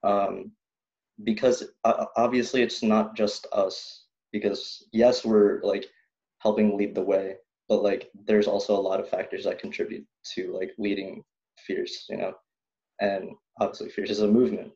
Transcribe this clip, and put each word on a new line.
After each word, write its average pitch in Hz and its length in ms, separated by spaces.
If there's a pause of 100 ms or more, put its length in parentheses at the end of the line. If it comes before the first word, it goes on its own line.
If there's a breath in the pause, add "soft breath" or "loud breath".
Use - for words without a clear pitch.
Um, 98 540 (680)
because, 107 480 (140)
uh, - 220 (100)
obviously 120 460
it's 117 200
not 107 320
just 104 380
us, - 540 (260)
because - 600
yes, 117 320
we're, 104 380
like, 98 260 (500 soft breath)
helping 107 380
lead 101 180
the 98 80
way, 95 340 (320)
but, 101 140
like, 98 320
there's 104 320
also 101 300
a 95 120
lot 95 120
of - 80
factors 95 360
that 92 140
contribute - 480 (280)
to, 92 180
like, 92 260
leading 101 460 (340)
Fierce, - 500
you - 80
know, 95 160 (680)
and 98 340 (260)
obviously - 300
Fierce 101 200
is 104 100
a 104 80
movement. 110 480